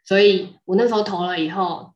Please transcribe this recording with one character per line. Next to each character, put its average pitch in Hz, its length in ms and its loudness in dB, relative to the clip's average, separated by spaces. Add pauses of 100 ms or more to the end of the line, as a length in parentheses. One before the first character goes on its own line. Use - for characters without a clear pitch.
所 190 160 0
以 196 460 2
我 185 100 -2
那 233 140 2
时 233 60 -2
候 208 80 0
投 190 220 -6
了 180 140 -6
以 160 120 -4
后， 180 460 -6